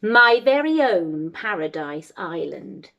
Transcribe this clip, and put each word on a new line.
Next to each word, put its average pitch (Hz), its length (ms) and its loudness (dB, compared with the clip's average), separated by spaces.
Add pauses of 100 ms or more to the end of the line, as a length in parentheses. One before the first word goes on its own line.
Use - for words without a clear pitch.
My 233 380 6
very 294 400 2
own 165 520 0
Paradise 156 840 -8
Island. 156 840 -10